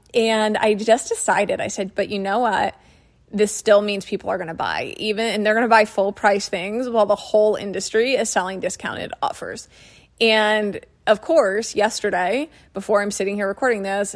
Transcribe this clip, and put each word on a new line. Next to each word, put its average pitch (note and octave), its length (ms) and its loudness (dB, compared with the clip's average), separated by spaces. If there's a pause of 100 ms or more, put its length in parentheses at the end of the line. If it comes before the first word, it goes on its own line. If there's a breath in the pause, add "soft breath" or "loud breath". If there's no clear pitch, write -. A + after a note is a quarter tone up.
(160)
and A3 420 2
I G#3+ 160 2
just A3 340 2
decided, F#3+ 540 0
I - 60 -4
said, G3 260 -6
"But F3+ 160 -2
you G3+ 80 -4
know G3 220 -2
what? A3 340 0 (580 soft breath)
This G#3 220 0
still G#3 300 4
means G3+ 200 -4
people - 280 -6
are F#3+ 80 -2
gonna E3 160 -8
buy, - 420 -4
even, G#3+ 300 -2
and G#3 180 -2
they're G#3+ 80 2
gonna A#3 140 2
buy A3 180 6
full G3+ 260 -2
price G3+ 380 0
things G#3 400 -4
while A3+ 160 4
the G3+ 100 2
whole G#3+ 400 2
industry A3 600 -2
is A3 160 -2
selling F#3+ 280 -2
discounted - 600 -8
offers." - 480 -8 (500 soft breath)
And G#3+ 640 2 (220)
of G#3 160 4
course, A3+ 540 2
yesterday, G#3 720 -2 (240 soft breath)
before G3+ 300 0
I'm G3+ 80 -4
sitting G3+ 240 -4
here G3+ 120 -2
recording G#3 360 0
this, G3 320 -2